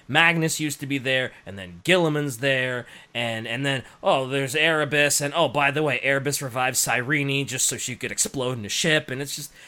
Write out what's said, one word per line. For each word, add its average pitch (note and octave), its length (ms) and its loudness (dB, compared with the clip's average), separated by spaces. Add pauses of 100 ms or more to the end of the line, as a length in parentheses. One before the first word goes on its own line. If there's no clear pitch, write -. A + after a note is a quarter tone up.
Magnus D#3+ 520 2
used D3+ 220 -4
to C#3+ 40 -8
be C#3 120 -2
there, C3 340 0 (140)
and G2 120 -12
then F2 280 -14
Gilliman's D3+ 540 2
there, B2+ 460 0 (280)
and, A#2 340 -4
and B2 180 -2
then, C3+ 180 0 (200)
oh, D3+ 240 2
there's C3+ 280 -2
Erebus, D3 640 2
and C#3+ 120 -2
oh, D#3+ 140 4
by C#3 240 2
the D3 100 0
way, C3+ 220 2
Erebus C#3 380 0
revived B2+ 360 -2
Cyrene C#3 680 0
just B2 200 0
so B2+ 100 -2
she A#2+ 200 -6
could A2+ 140 -6
explode B2+ 460 -2
in G#2+ 80 -8
a G2 40 -8
ship, D#3 400 0
and B2+ 120 -6
it's C#3+ 140 -8
just, D3+ 160 -12 (160)